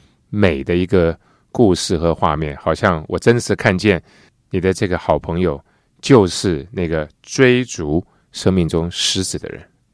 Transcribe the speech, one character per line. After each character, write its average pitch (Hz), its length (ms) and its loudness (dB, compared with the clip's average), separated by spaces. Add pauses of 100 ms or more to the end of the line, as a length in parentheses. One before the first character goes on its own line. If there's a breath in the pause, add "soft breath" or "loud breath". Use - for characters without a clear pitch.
(300)
美 87 340 0
的 87 120 -2
一 90 100 2
个 82 320 0 (340)
故 107 220 4
事 85 240 -2
和 82 160 0
画 76 240 0
面， 76 240 -6
好 82 120 0
像 82 340 0
我 87 100 -4
真 120 180 4
的 117 60 -2
是 104 140 -2
看 101 200 0
见 92 260 0 (500 soft breath)
你 95 100 -4
的 92 100 2
这 98 160 -2
个 87 100 -2
好 78 220 0
朋 82 220 -4
友 73 200 -2 (400)
就 120 240 6
是 82 460 -4
那 87 160 -4
个 78 180 -2 (160)
追 123 440 2
逐 80 360 -4 (300)
生 - 220 0
命 90 120 2
中 82 240 -2
狮 - 360 -4
子 - 120 -8
的 - 120 -12
人。 - 120 -16 (320)